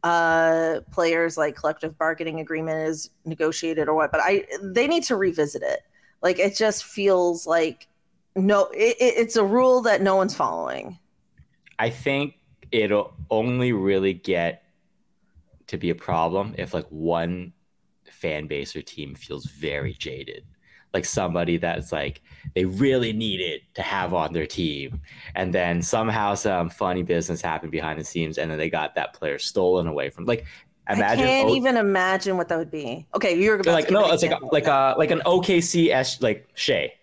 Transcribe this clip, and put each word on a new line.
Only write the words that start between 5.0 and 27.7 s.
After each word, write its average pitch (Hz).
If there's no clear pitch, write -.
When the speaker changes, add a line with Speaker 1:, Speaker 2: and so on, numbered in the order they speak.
Speaker 1:
to 247
revisit 165
it. 69
Like, 180
it 196
just 214
feels 180
like 165
no, 196
it, -
it, 247
it's 226
a 214
rule 254
that 214
no 190
one's 190
following. 82
Speaker 2:
I 117
think 139
it'll 104
only 123
really 95
get 85
to -
be 85
a 82
problem 87
if, 92
like, 82
one 85
fan 76
base 71
or 76
team 69
feels 71
very 71
jaded. -
Like, 90
somebody 85
that's, 85
like, 71
they 92
really 113
needed 92
to 95
have 92
on 80
their 80
team. 73
And 90
then 87
somehow 107
some 90
funny 90
business 85
happened 78